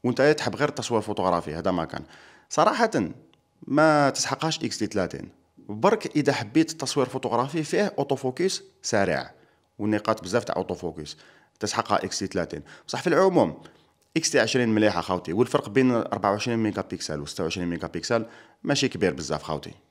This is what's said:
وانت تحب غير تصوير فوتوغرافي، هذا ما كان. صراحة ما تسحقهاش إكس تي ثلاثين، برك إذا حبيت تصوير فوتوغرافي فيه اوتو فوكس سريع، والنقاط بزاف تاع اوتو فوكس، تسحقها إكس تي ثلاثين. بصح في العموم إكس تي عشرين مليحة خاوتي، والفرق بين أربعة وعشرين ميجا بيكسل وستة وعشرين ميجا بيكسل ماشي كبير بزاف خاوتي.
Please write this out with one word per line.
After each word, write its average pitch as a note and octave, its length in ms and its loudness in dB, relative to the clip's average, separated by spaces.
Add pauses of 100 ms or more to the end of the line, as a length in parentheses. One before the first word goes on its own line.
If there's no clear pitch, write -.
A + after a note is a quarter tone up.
وانت B2 180 2
تحب D3 340 4
غير C#3+ 140 0
تصوير A#2 320 -2
فوتوغرافي، F2+ 520 0
هذا E2 180 -2
ما E2+ 140 0
كان. - 180 -10 (460)
صراحة A3 420 2 (760)
ما D3 420 6
تسحقهاش - 540 -2
إكس A2 140 -4
تي G#2+ 80 -2
ثلاثين، F#2 440 -4 (280)
برك B2 580 0
إذا C#3+ 180 2
حبيت C#3+ 380 0
تصوير C3 360 -2
فوتوغرافي C3 560 -2
فيه F#3+ 340 0
اوتو C#3 180 0
فوكس C3 480 -2 (180)
سريع، F2+ 500 0 (480)
والنقاط G#2 440 0
بزاف G#2+ 200 -2
تاع - 120 -4
اوتو F#2 180 -4
فوكس، D#2 440 -10 (420)
تسحقها G#2 460 0
إكس - 140 -6
تي G2 80 -4
ثلاثين. E2 340 -4 (260)
بصح - 140 -6
في - 60 -2
العموم D#3 540 4 (560)
إكس D#3 120 0
تي C#3 100 4
عشرين A#2 300 4
مليحة G#2+ 320 4
خاوتي، F2+ 320 -2
والفرق G#2+ 360 2
بين B2+ 220 4
أربعة G2+ 400 0
وعشرين A2+ 280 -2
ميجا G#2 220 -2
بيكسل D#2+ 380 -6
وستة D2+ 240 -6
وعشرين F2 240 -4
ميجا E2+ 200 -4
بيكسل A2 380 -2 (380)
ماشي C3+ 240 0
كبير F2+ 260 0
بزاف D2+ 300 -6
خاوتي. - 280 -8 (200)